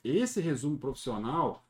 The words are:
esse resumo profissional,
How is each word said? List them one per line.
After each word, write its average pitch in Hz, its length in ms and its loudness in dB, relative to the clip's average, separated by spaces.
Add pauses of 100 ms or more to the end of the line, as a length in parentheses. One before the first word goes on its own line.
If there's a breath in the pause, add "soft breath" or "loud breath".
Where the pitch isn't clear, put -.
esse 208 360 2
resumo 147 380 0
profissional, 127 920 -2